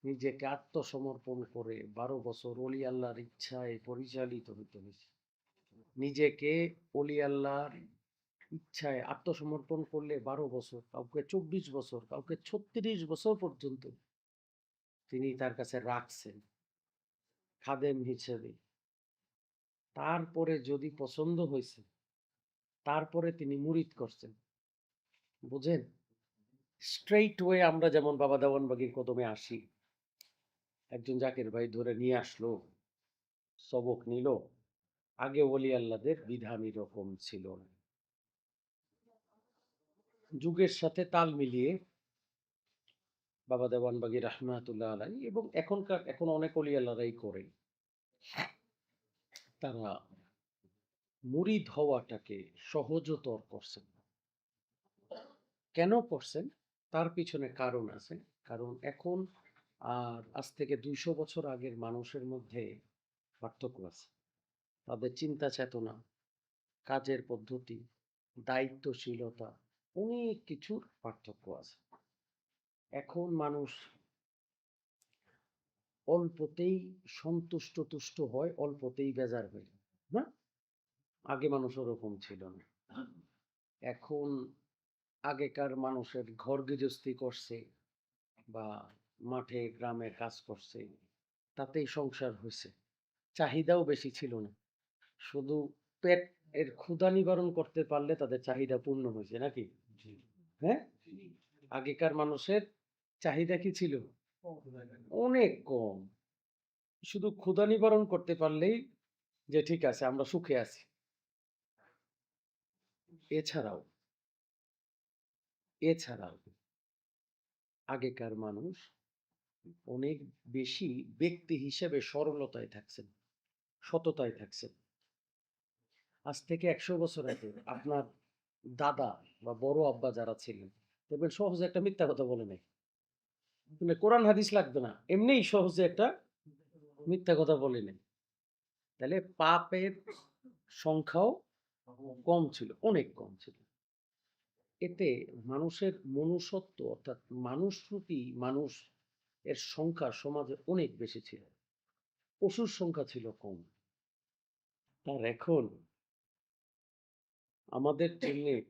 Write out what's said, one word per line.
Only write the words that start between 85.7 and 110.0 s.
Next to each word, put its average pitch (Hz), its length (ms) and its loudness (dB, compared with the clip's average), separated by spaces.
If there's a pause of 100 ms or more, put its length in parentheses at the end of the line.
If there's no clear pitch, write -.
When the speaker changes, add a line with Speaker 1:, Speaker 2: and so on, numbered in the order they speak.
Speaker 1:
মানুষের 127 600 -4
ঘর 135 280 -2
গৃহস্থী 131 500 -2
করছে 117 520 -8 (840)
বা 107 440 -10 (280)
মাঠে 123 480 -6
গ্রামে 117 400 -6
কাজ 113 320 -10
করছে, 107 460 -14 (680)
তাতেই 139 320 -4
সংসার 131 480 -4
হয়েছে, 107 340 -12 (640)
চাহিদাও 160 500 4
বেশি 143 280 0
ছিল 120 280 -6
না। 101 220 -12 (580)
শুধু 143 540 -2 (280)
পেট 180 340 6 (180)
এর 147 220 0
ক্ষুধা 175 360 4
নিবারণ 180 420 4
করতে 160 300 0
পারলে 147 320 0
তাদের 127 260 -2
চাহিদা 131 360 0
পূর্ণ 131 340 -2
হয়েছে, 107 280 -8
নাকি? 127 300 -4 (340)
Speaker 2:
জি। 104 180 -20 (400)
Speaker 1:
হ্যাঁ? 180 280 2 (260)
Speaker 2:
জি। 85 180 -18 (360)
Speaker 1:
আগেকার 143 460 0
মানুষের 151 460 2 (580)
চাহিদা 165 380 2
কি 180 140 0
ছিল? 143 280 0 (1080)
অনেক 240 560 6
কম। 104 420 -2 (960)
শুধু 208 260 -2
ক্ষুধা 202 340 4
নিবারণ 214 400 8
করতে 170 300 0
পারলেই 170 560 2 (580)
যে 147 140 6
ঠিক 165 220 2
আছে, 131 200 2